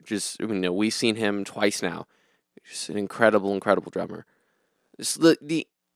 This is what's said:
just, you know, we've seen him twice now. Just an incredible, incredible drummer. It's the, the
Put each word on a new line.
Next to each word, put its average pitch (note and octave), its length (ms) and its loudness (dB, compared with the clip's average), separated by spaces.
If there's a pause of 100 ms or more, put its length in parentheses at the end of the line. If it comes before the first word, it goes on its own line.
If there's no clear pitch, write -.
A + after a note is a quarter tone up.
just, - 360 -6
you - 60 -6
know, F#2 260 -2
we've G#2+ 220 0
seen A2+ 220 0
him G2+ 280 -2
twice G#2 380 0
now. E2+ 240 -4 (640)
Just - 200 -12
an - 80 -6
incredible, G#2 560 2
incredible F#2+ 380 0
drummer. F2 340 -8 (760)
It's - 160 -4
the, D#3 280 6
the D3+ 240 -4 (300)